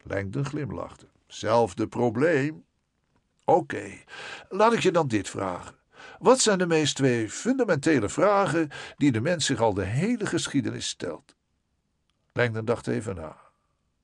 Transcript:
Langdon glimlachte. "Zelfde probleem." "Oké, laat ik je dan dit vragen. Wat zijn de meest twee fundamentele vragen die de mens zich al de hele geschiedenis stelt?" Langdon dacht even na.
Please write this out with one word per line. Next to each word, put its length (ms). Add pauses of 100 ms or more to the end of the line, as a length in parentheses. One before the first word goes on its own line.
Langdon 420
glimlachte. 640 (180)
"Zelfde 600
probleem." 800 (800)
"Oké, 580 (460)
laat 240
ik 80
je 120
dan 160
dit 200
vragen. 480 (420)
Wat 220
zijn 180
de 80
meest 300
twee 340
fundamentele 760
vragen 640 (260)
die 160
de 80
mens 260
zich 140
al 140
de 100
hele 420
geschiedenis 640
stelt?" 460 (960)
Langdon 320
dacht 220
even 300
na. 200 (680)